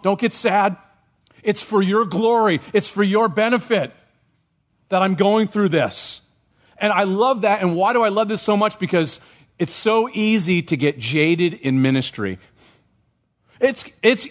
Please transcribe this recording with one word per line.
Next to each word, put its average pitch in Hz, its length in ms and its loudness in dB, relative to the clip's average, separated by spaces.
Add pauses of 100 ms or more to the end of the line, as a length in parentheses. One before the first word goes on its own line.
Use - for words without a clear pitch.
Don't 190 180 0
get 233 140 -2
sad. 202 420 0 (680)
It's 208 200 -2
for 208 200 0
your 202 220 0
glory. 214 560 0 (140)
It's 208 140 0
for 202 140 -2
your 208 240 2
benefit 214 640 -2 (1000)
that 185 100 2
I'm 190 140 2
going 202 340 2
through 208 220 0
this." 139 500 -4 (560)
And 208 160 0
I 196 120 2
love 214 360 0
that. 202 220 2
And 175 120 2
why 196 200 0
do 240 80 2
I 214 80 2
love 208 180 0
this 214 140 -4
so 208 120 0
much? 208 240 0
Because 170 400 -2 (400)
it's 170 140 -2
so 226 400 0
easy 208 480 0
to 170 160 -2
get 135 220 0
jaded 156 560 0
in 131 260 -2
ministry. 127 580 -2 (1200)
It's, - 280 -2 (160)
it's 233 280 2